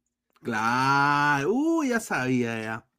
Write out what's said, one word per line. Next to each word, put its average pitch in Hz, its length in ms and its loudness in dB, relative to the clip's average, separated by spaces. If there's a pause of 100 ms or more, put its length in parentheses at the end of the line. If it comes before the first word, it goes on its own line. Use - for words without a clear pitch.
(420)
Claro, 139 1080 2
uh, 320 320 0
ya 240 160 0
sabía, 127 600 -2
ya. 113 260 -8 (120)